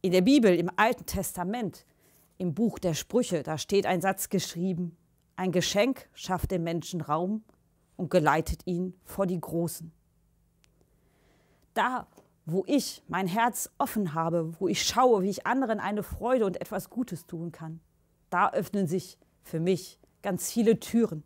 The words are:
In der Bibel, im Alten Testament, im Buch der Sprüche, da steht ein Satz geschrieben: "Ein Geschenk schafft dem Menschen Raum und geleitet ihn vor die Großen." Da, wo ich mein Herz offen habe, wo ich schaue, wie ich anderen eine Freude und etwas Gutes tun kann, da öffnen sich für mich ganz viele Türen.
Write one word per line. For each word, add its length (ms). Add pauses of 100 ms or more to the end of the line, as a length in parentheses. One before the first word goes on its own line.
In 80
der 120
Bibel, 320
im 220
Alten 300
Testament, 800 (520)
im 140
Buch 260
der 140
Sprüche, 500
da 140
steht 300
ein 160
Satz 260
geschrieben: 680 (420)
"Ein 160
Geschenk 600
schafft 380
dem 140
Menschen 360
Raum 420 (540)
und 140
geleitet 560
ihn 260 (120)
vor 220
die 140
Großen." 500 (1800)
Da, 340 (380)
wo 220
ich 420
mein 180
Herz 520
offen 340
habe, 480
wo 80
ich 140
schaue, 400
wie 80
ich 160
anderen 340
eine 220
Freude 420
und 160
etwas 300
Gutes 360
tun 260
kann, 280 (480)
da 220
öffnen 360
sich 320 (240)
für 160
mich 400 (220)
ganz 320
viele 260
Türen. 480